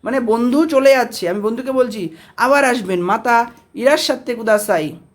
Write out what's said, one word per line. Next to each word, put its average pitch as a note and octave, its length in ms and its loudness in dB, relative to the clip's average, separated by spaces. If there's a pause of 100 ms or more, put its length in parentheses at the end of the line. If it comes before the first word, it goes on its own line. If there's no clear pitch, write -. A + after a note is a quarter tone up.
মানে B3+ 160 -4
বন্ধু B3 460 0
চলে C4+ 260 4
যাচ্ছে, A#3+ 380 0
আমি G3+ 120 -4
বন্ধুকে A#3+ 300 -4
বলছি, G#3+ 380 -2 (280)
"আবার C#4 280 2
আসবেন, F#3+ 360 -2
মাতা A#3 500 0 (220)
ইরাসাতে C4 640 0
কুদাসাই।" G#3 600 0 (200)